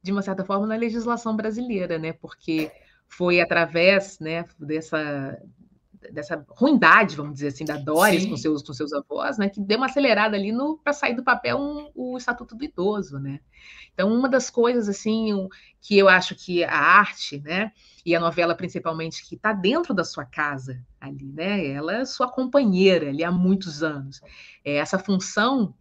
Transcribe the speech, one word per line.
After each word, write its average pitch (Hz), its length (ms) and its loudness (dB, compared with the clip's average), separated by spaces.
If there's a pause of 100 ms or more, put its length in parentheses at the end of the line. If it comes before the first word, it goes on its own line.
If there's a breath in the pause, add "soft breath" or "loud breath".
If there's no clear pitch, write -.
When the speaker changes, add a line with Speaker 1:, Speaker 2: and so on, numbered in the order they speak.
Speaker 1:
de 185 80 -6
uma 202 100 -2
certa 190 240 -6
forma, 196 220 -2
na 220 80 -4
legislação 233 600 -4
brasileira, 214 640 -4
né? 160 160 -6
Porque - 580 -6 (360 soft breath)
foi 175 320 2
através, 170 800 2
né, 165 260 -6 (140)
dessa, 151 840 -6 (720)
dessa 151 380 -8
ruindade, 208 640 6
vamos 147 180 -8
dizer 139 140 -6
assim, 151 180 -6
da 151 120 -4
Doris 165 460 2
Speaker 2:
Sim. 214 60 -4
Speaker 1:
com - 80 -4
seus, 151 240 -2
com 147 120 -14
seus 147 200 -6
avós, 147 440 -4
né, 196 120 0
que 202 120 -8
deu 202 160 0
uma 262 100 0
acelerada 220 480 2
ali 196 160 -2
no, 285 260 -2
pra 294 160 -2
sair 233 220 -2
do 254 80 -6
papel 247 340 0
um, 294 380 -6
o 254 220 -8
Estatuto 240 380 -6
do 233 80 -10
Idoso, 185 560 -4
né? 139 200 -8 (540 loud breath)
Então, 202 200 0
uma 254 140 2
das 247 220 2
coisas, 233 400 2
assim, 214 440 -2
o, 190 140 -2 (340 loud breath)
que 202 160 2
eu 196 120 8
acho 180 260 4
que 175 280 -2
a 160 140 -2
arte, 165 640 4
né, 180 320 -4 (340 soft breath)
e 170 80 2
a 165 60 4
novela 170 340 0
principalmente, 165 720 -6
que - 120 -14
tá 220 160 0
dentro 247 400 0
da 175 100 0
sua 151 220 -8
casa 131 580 -6 (160)
ali, 139 320 -14
né, 175 360 -4
ela 151 300 -4
é 262 80 -2
sua 254 240 -4
companheira 196 800 4
ali 147 140 -2
há 175 80 0
muitos 180 500 0
anos. 143 380 -6 (440 loud breath)
É, 143 120 -2
essa 156 240 0
função 208 800 0